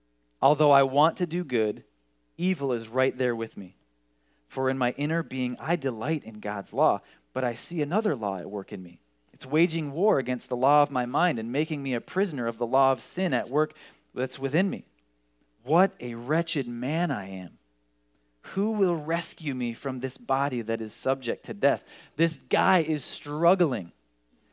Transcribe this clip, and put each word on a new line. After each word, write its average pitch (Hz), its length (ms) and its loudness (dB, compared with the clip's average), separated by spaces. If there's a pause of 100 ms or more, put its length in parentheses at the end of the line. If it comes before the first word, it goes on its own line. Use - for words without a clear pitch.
(400)
Although 147 320 6
I 139 100 8
want 139 360 2
to 180 80 0
do 170 180 -2
good, 117 400 -2 (520)
evil 160 360 0
is 113 160 -4
right 131 280 2
there 123 200 0
with 113 200 -8
me." 95 200 -12 (760)
For 131 160 0
in 131 80 0
my 123 220 2
inner 156 240 0
being, 127 360 -4
I 151 180 -2
delight 135 480 -4
in 107 140 -12
God's 104 360 -8
law, 127 260 2 (320)
but 131 100 -4
I 120 120 -2
see 170 260 -8
another 170 340 0
law 104 220 -4
at 87 140 -8
work 101 200 -8
in 95 120 -8
me. 87 160 -16 (340)
It's - 140 -18
waging 156 460 0
war 170 260 2
against 123 320 -4
the 123 60 0
law 143 260 6
of 143 80 2
my 123 160 -2
mind 143 320 0
and 113 120 -6
making 151 320 -2
me 131 120 -2
a 117 80 -2
prisoner 160 440 -2
of 113 120 -4
the 117 80 0
law 135 260 4
of 127 80 -2
sin 175 320 -4
at 113 160 0
work 151 240 2 (420)
that's 131 240 -4
within 143 300 0
me. - 160 -6 (800)
What 175 360 4
a 120 160 -6
wretched 139 520 -2
man 147 420 -2
I 98 200 -6
am. 92 260 -10 (840)
Who 208 300 -2
will 190 220 2
rescue 156 600 -4
me 120 180 -2
from 127 280 -6
this 127 180 -6
body 135 420 0
that 110 220 -4
is 107 100 -8
subject 127 540 -4
to 113 80 -8
death? 117 280 2 (340)
This 160 220 0 (120)
guy 175 300 4
is 151 220 -2
struggling. 151 880 0 (640)